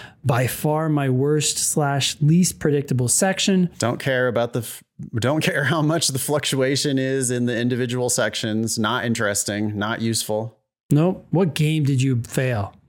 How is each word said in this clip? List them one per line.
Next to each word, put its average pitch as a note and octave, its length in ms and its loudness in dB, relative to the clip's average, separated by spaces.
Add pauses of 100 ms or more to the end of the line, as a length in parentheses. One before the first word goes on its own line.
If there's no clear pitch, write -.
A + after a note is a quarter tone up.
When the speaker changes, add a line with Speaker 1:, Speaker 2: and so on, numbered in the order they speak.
(260)
Speaker 1:
By C3 220 2
far D#3 420 0
my C#3+ 200 2
worst C#3+ 480 0
slash C#3 640 0
least E3 400 4
predictable C#3 480 -2
section. F#3 720 0
Speaker 2:
Don't A#2 200 -2
care B2+ 300 0
about A#2 240 0
the B2+ 80 -4
f-, - 240 -10 (320)
don't C3 260 0
care D#3 240 0
how D#3 160 0
much D#3 280 2
the C3+ 100 -4
fluctuation C3+ 800 0
is C3 340 0
in B2 140 0
the A#2+ 120 0
individual B2 520 0
sections. A2 680 -2
Not A2+ 280 0
interesting, G#2 720 -2
not G#2+ 240 -2
useful. A2 560 -2 (340)
Speaker 1:
Nope. E3 380 4
What E3 240 2
game D#3 320 2
did C3+ 160 2
you C3 220 2
fail? A#2+ 500 -2 (160)